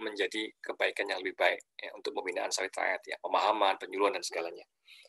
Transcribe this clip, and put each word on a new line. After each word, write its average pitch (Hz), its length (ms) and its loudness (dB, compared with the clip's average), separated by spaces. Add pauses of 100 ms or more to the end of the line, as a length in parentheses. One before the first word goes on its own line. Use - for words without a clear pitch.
menjadi 107 560 -2
kebaikan 98 560 -2
yang 95 80 -6
lebih 95 160 -4
baik 87 220 4 (180)
ya, - 160 -10
untuk 101 160 -6
pembinaan 101 400 -2
sawit 95 240 -2
rakyat, 90 320 0
ya, 92 140 -8
pemahaman, 95 560 4
penyuluhan, 95 420 2
dan 87 60 -8
segalanya. 85 400 -6 (440)